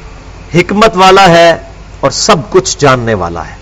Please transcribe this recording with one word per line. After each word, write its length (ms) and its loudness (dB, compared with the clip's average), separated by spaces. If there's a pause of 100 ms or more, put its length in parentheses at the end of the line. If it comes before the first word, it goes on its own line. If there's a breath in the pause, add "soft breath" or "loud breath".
(540)
حکمت 420 0
والا 320 4
ہے 280 4 (440)
اور 100 -2
سب 400 -4
کچھ 280 -2
جاننے 360 0
والا 320 -8
ہے 160 -18